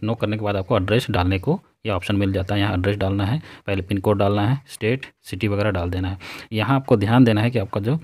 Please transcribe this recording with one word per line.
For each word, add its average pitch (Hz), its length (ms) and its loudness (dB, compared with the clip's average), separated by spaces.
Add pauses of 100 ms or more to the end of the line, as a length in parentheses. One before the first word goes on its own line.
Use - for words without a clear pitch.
नो 113 100 -2
करने 107 220 -2
के 104 80 -6
बाद 101 120 0
आपको 98 200 0
एड्रेस 104 340 2
डालने 95 280 2
को 143 220 0 (260)
ये 110 60 -2
ऑप्शन 98 240 -2
मिल 98 160 0
जाता 95 220 -2
है। 101 60 0
यहाँ 101 140 0
एड्रेस 98 220 0
डालना 98 280 0
है, 131 180 -2 (240)
पहले 98 160 -2
पिन 101 160 -4
कोड 101 200 2
डालना 101 300 2
है, 135 200 0
स्टेट, 120 380 -4 (160)
सिटी 101 260 -4
वगैरह 101 220 0
डाल 90 200 -2
देना 92 180 -2
है। 95 100 -6 (340)
यहाँ 110 240 0
आपको 135 200 2
ध्यान 113 280 6
देना 110 160 4
है 117 100 2
कि 123 80 -2
आपका 101 220 -4
जो 120 240 0